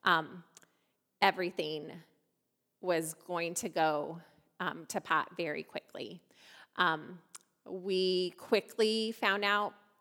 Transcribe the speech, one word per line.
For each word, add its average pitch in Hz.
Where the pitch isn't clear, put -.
um, 170
everything 175
was 165
going 170
to 196
go, 156
um, 160
to -
pot -
very 156
quickly. -
Um, 175
we 185
quickly 220
found 202
out 208